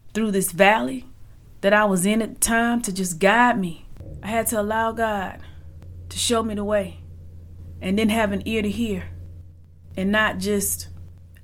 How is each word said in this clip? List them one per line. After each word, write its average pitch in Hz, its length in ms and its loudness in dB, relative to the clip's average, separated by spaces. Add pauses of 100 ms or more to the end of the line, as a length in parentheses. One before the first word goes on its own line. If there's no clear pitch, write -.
(140)
through 214 160 2
this 185 220 2
valley 226 540 4 (540)
that 196 120 4
I 208 120 6
was 185 220 4
in 220 160 4
at - 120 -6
the - 60 -16
time, 233 420 2
to 202 100 -4
just 180 260 -4
guide 226 400 6
me. 180 280 -4 (360)
I - 60 -6
had 226 200 0
to 226 120 0
allow 220 320 0
God 214 480 -2 (680)
to - 100 -8
show 226 240 2
me 220 120 -2
the 202 100 -4
way 202 360 0 (800)
and 190 180 0
then 220 100 4
have 214 240 2
an 196 140 -2
ear 220 160 0
to 208 80 0
hear 202 400 -2 (880)
and 190 140 0
not 208 280 4
just 196 500 -2 (560)